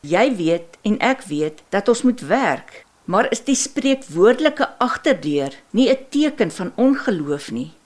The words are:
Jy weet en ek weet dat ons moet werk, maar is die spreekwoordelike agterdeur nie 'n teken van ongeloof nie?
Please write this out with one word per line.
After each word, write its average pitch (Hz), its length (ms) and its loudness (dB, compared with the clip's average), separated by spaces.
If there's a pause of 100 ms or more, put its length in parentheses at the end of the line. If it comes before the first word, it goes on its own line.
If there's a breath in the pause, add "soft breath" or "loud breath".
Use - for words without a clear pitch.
Jy 208 300 2
weet 170 460 -2
en 208 180 0
ek - 240 0
weet 151 460 -4
dat 196 180 -2
ons 233 140 2
moet 247 200 2
werk, 165 640 -2 (200)
maar 196 260 0
is - 120 -6
die 277 120 0
spreekwoordelike 262 1200 0
agterdeur 147 760 -2 (180)
nie 262 180 4
'n 262 80 4 (120)
teken 285 420 0
van - 240 -8
ongeloof 180 760 0
nie? 131 200 -8 (140)